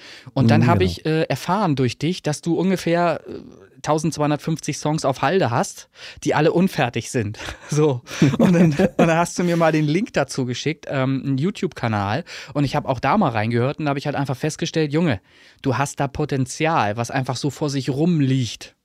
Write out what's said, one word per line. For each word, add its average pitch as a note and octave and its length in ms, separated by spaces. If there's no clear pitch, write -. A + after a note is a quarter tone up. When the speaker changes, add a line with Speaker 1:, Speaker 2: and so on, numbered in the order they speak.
Speaker 1:
Und C3 180
dann A2+ 120
Speaker 2:
Mhm, A#2+ 60
Speaker 1:
hab F3 100
Speaker 2:
genau. F#3 120
Speaker 1:
ich, - 140
äh, D#3 200
erfahren F3 520
durch B2+ 220
dich, E3+ 240
dass D3+ 180
du E3+ 140
ungefähr, E3+ 720
äh, - 40
tausendzweihundertfünfzig D3+ 960
Songs D#3 260
auf C3+ 180
Halde D3 280
hast, - 400
die - 100
alle D3 180
unfertig D3 580
sind. G#2 340
<laughs> - 40
So. D3 320
Und F#3+ 160
dann, E3+ 180
Speaker 2:
<laughs> F#3 240
Speaker 1:
und - 20
dann E3 200
hast E3+ 200
du F3+ 60
mir E3+ 120
mal E3 160
den D#3 140
Link E3+ 260
dazu C#3 340
geschickt, B2+ 420
ähm, C3+ 360
einen C#3 140
YouTube-Kanal. B2 840
Und D3 100
ich C3 120
hab C#3+ 100
auch A#2+ 140
da C#3+ 180
mal F3 120
reingehört A#2 500
und D#3+ 60
da C#3+ 40
hab C#3 80
ich C#3 80
halt C#3+ 100
einfach C#3 200
festgestellt, D#3 560
Junge, D3+ 280
du C3 160
hast C#3 220
da C#3+ 80
Potenzial, C#3 880
was A#2 140
einfach C3 260
so D3 140
vor D3+ 200
sich C3+ 200
rumliegt. C3+ 960